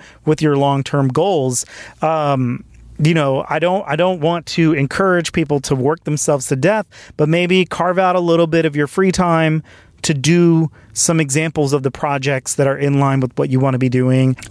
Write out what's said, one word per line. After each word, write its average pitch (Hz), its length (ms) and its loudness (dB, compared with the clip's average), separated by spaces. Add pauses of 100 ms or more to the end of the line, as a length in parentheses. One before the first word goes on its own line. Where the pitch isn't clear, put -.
(260)
with 151 160 0
your 147 160 2
long-term 139 520 0
goals. 139 580 -2 (340)
Um, 143 600 -2 (400)
you 165 120 4
know, 143 340 0
I 147 80 -2
don't, 180 300 0
I 143 80 -4
don't 180 260 0
want 165 240 -2
to 160 280 0
encourage 170 600 0
people 147 280 0
to 143 140 -4
work 135 280 -2
themselves 147 440 -2
to 143 80 -2
death, 185 300 0 (320)
but 151 100 2
maybe 175 380 2
carve 175 320 -2
out 185 180 2
a 185 40 0
little 170 260 2
bit 160 200 0
of 147 100 -2
your 147 100 0
free 190 260 0
time 160 520 2 (400)
to 165 100 0
do 165 580 2 (220)
some 165 260 0
examples 151 540 -2
of 143 80 2
the 135 80 -2
projects 139 640 -4
that 139 120 2
are 139 100 0
in 139 220 0
line 135 200 2
with 127 180 -4
what 143 120 0
you 131 100 2
wanna 131 200 0
be 127 100 0
doing. 127 480 2 (140)